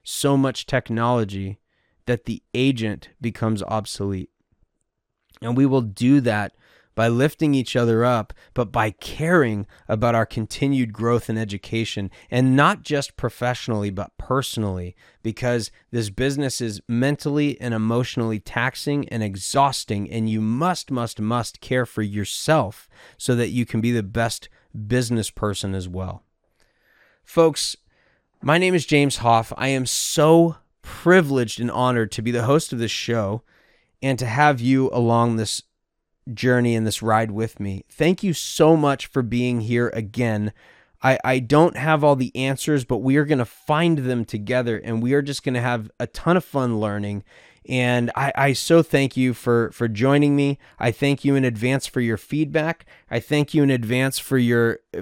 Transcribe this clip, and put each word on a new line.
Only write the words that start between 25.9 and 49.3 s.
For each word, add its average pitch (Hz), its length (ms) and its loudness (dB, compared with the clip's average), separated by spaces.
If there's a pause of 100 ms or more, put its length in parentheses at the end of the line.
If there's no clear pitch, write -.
Folks, - 520 0 (680)
my 151 160 2
name 185 160 4
is 160 120 0
James 143 320 2
Hoff. 113 380 2
I 131 120 -4
am 131 180 -2
so 165 720 4 (260)
privileged 139 760 2
and 117 100 -4
honored 120 420 0
to 120 100 -6
be 113 80 -2
the 117 120 -2
host 143 300 2
of 127 60 -6
this 113 120 -4
show 110 520 -4 (600)
and 131 160 0
to 123 80 -4
have 135 340 2
you 131 320 2
along 117 440 2
this 110 260 -4 (720)
journey 120 420 2
and 113 120 0
this 110 160 -4
ride 110 280 2
with 107 300 -6
me. 98 280 -8
Thank 170 340 0
you 190 100 0
so 160 440 4
much 143 300 0
for 135 160 -2
being 120 380 -2
here 120 300 0
again. 107 600 -2 (500)
I, - 220 2
I 131 160 0
don't 147 360 4
have 151 280 2
all 143 120 6
the 127 200 -4
answers, 135 480 -2
but 120 140 -2
we 131 180 2
are 147 80 4
gonna 143 200 2
find 160 540 0
them 127 260 -2
together, 117 540 -2
and 113 240 -4
we 127 120 0
are 147 80 2
just 139 200 -6
gonna 127 180 -2
have 117 380 -4
a 120 80 -4
ton - 300 0
of 180 80 0
fun 123 340 -2
learning. 104 460 -4 (440)
And 123 480 0
I, 139 180 -2
I 139 180 2
so 165 300 4
thank 139 340 0
you 127 180 2